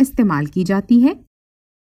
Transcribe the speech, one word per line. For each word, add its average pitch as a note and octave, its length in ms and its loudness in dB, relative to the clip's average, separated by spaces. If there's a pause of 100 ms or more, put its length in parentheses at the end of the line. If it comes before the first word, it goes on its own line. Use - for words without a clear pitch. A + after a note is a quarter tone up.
इस्तेमाल G3 460 -2
की F3+ 180 -4
जाती G3 360 0
है। C4+ 140 2 (680)